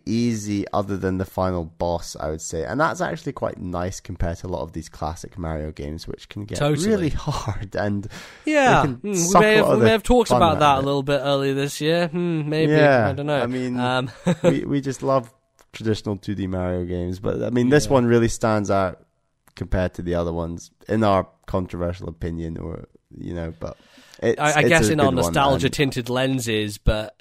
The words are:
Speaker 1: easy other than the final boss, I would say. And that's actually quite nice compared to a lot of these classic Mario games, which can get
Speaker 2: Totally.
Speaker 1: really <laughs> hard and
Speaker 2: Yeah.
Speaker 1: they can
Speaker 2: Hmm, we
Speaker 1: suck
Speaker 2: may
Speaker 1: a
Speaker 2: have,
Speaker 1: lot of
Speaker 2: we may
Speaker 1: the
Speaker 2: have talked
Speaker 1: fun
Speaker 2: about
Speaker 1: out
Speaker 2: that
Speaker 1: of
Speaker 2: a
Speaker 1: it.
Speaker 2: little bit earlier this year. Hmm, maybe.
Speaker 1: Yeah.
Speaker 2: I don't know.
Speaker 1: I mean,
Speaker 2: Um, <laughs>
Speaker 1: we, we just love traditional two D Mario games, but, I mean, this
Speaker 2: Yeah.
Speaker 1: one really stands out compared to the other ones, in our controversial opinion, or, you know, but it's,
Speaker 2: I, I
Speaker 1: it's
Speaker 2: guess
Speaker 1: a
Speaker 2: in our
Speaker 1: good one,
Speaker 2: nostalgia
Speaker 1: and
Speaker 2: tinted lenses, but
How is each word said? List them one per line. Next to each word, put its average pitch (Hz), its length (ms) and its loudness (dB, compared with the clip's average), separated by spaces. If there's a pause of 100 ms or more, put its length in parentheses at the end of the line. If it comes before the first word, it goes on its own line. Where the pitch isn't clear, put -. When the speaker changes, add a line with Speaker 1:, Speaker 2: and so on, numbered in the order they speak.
Speaker 1:
easy 107 680 -2
other 101 240 -2
than 92 220 -2
the 92 80 -2
final 92 400 -2
boss, 85 520 -6
I 78 120 -4
would 80 100 -6
say. 80 240 -6
And 95 160 -4
that's 165 220 0
actually 160 300 -6
quite - 280 -6
nice 90 400 -6
compared 85 380 -6
to - 80 -14
a - 20 -8
lot 82 140 -6
of 82 100 -10
these 82 160 -10
classic - 480 -10
Mario 80 340 -6
games, 76 380 -10
which - 220 -14
can 101 160 -10
get - 100 -8
Speaker 2:
Totally. 151 320 0
Speaker 1:
really 190 200 0
<laughs> - 20 0
hard - 680 -6
and 101 320 -2 (380)
Speaker 2:
Yeah. 262 340 4
Speaker 1:
they 139 80 2
can 127 80 -2
Speaker 2:
Hmm, 202 140 -8
we 202 60 -2
Speaker 1:
suck 185 260 6
Speaker 2:
may 214 100 6
Speaker 1:
a 214 60 6
Speaker 2:
have, 208 80 4
Speaker 1:
lot 147 80 4
of - 60 4
Speaker 2:
we 226 40 6
may - 0 -
Speaker 1:
the 220 80 8
Speaker 2:
have 220 100 2
talked 240 280 4
Speaker 1:
fun 123 80 4
Speaker 2:
about 170 180 6
Speaker 1:
out - 40 -2
Speaker 2:
that 147 120 6
Speaker 1:
of 135 60 4
Speaker 2:
a - 20 0
Speaker 1:
it. 139 60 -2
Speaker 2:
little 143 160 0
bit 139 200 0
earlier 139 300 0
this 139 260 -2
year. 165 300 0
Hmm, 165 400 -2
maybe. 151 240 2
Speaker 1:
Yeah. 135 380 6
Speaker 2:
I - 20 -2
don't 143 140 -4
know. 143 160 0
Speaker 1:
I 120 40 0
mean, 127 320 -2
Speaker 2:
Um, 127 320 0 (160)
<laughs> 175 160 0
Speaker 1:
we, 147 220 2
we 143 160 -2
just 135 220 -8
love 135 280 0 (440)
traditional 107 420 -2
two 104 180 -6
D 98 120 -4
Mario 90 400 -2
games, 90 340 -4
but, 107 220 -2
I 110 80 -2
mean, 123 180 2
this 147 160 4
Speaker 2:
Yeah. - 80 0
Speaker 1:
one 123 140 4
really 117 220 6
stands 107 420 0
out 95 340 0 (520)
compared 90 380 -2
to 92 80 -10
the 87 120 -2
other 85 180 0
ones, 85 380 -6 (180)
in 110 160 2
our 95 240 2 (160)
controversial 90 640 -4
opinion, 82 480 -8
or, 85 320 -10 (260)
you - 200 -10
know, 82 260 -8
but - 160 -10 (460)
it's, - 180 2
Speaker 2:
I, 151 40 0
I 151 160 2
Speaker 1:
it's 139 100 4
Speaker 2:
guess 160 180 4
Speaker 1:
a - 60 2
Speaker 2:
in 151 60 0
our 139 100 4
Speaker 1:
good 131 60 -2
one, - 100 2
Speaker 2:
nostalgia 135 400 2
Speaker 1:
and 127 80 0
Speaker 2:
tinted 127 340 -2
lenses, 117 720 -2
but 107 420 -2